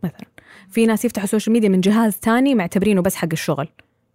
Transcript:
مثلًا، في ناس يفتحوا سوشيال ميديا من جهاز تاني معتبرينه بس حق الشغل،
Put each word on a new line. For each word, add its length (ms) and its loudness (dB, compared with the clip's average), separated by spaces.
مثلًا، 240 -10
في 160 0
ناس 200 0
يفتحوا 220 -4
سوشيال 260 0
ميديا 160 2
من 120 2
جهاز 380 2
تاني 360 2
معتبرينه 460 0
بس 140 -2
حق 160 -4
الشغل، 360 -4